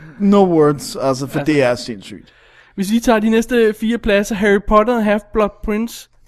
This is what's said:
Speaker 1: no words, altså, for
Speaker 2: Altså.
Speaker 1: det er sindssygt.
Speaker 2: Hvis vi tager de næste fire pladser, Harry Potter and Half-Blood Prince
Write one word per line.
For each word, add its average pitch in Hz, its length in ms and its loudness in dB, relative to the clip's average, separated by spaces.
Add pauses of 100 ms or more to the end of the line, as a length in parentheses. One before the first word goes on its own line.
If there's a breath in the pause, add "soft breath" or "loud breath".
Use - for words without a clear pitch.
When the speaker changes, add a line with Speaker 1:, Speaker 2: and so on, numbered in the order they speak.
(200)
Speaker 1:
no 202 260 4
words, 151 500 2
altså, 135 320 -4
for 147 120 -6
Speaker 2:
Altså. 147 140 0
Speaker 1:
det 143 100 2
er 123 120 0
sindssygt. 107 580 -14 (420 soft breath)
Speaker 2:
Hvis 196 160 -6
vi 226 80 2
tager 226 200 2
de 214 100 0
næste 226 440 2
fire 220 240 -4
pladser, 208 380 0
Harry 202 320 2
Potter 214 300 2
and 220 60 -2
Half-Blood 208 600 -2
Prince 220 460 -6 (180)